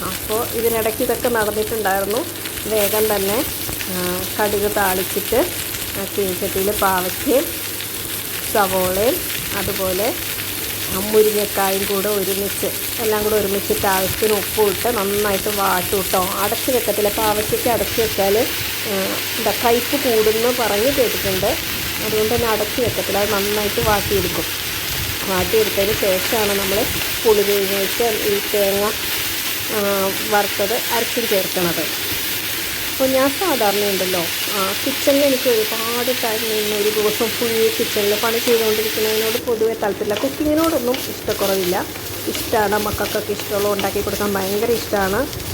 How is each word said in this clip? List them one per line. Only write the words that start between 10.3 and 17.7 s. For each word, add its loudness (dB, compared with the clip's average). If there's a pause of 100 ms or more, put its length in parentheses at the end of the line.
ആ, -2
മുരിങ്ങക്കായും 2
കൂടെ 0
ഒരുമിച്ച് -2 (360)
എല്ലാം 2
കൂടെ 2
ഒരുമിച്ചിട്ട് 0
ആവശ്യത്തിന് 2
ഉപ്പും 2
ഇട്ട് 0
നന്നായിട്ട് 0
വാട്ടും 2
കേട്ടോ. 2 (140)
അടച്ച് 0
വെക്കത്തില്ല, 2
പാവയ്ക്കൊക്കെ 2
അടച്ച് 0